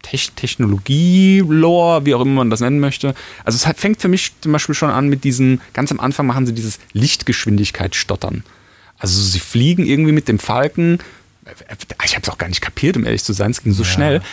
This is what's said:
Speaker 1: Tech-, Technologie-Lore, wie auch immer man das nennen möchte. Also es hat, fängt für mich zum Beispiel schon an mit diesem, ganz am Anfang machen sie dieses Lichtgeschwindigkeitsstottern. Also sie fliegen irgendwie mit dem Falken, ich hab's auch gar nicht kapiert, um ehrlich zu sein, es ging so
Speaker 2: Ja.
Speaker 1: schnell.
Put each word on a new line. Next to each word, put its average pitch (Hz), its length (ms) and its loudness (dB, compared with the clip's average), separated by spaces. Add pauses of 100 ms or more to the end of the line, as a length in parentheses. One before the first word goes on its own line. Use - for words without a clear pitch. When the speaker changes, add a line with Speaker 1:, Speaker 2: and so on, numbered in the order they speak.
Speaker 1:
Tech-, - 340 -6
Technologie-Lore, 165 1700 2
wie 139 100 4
auch 120 60 2
immer 135 140 2
man 127 140 2
das 110 120 0
nennen 131 180 2
möchte. 139 340 -2 (320)
Also 113 100 0
es 120 120 0
hat, 156 120 0
fängt 208 220 0
für 190 60 0
mich 180 240 0 (100)
zum 156 100 0
Beispiel 151 220 0
schon 151 160 -2
an 135 200 0
mit 135 140 0
diesem, 131 380 2 (120)
ganz - 180 -2
am 139 80 -4
Anfang 135 260 -2
machen 127 220 0
sie 120 60 -2
dieses 113 260 -6 (140)
Lichtgeschwindigkeitsstottern. - 1500 -2 (540)
Also 92 240 -2
sie 92 180 -2
fliegen 160 460 2
irgendwie 151 260 2
mit 151 160 2
dem 110 120 2
Falken, 170 600 0 (1040)
ich - 100 0
hab's - 140 -6
auch 87 80 -8
gar 82 100 -6
nicht 90 140 -6
kapiert, - 360 -2
um 113 60 0
ehrlich 113 200 -2
zu 107 100 -4
sein, 101 180 -2
es - 120 -6
ging 107 100 2
so 95 80 2
Speaker 2:
Ja. 90 80 -2
Speaker 1:
schnell. 143 320 0 (120)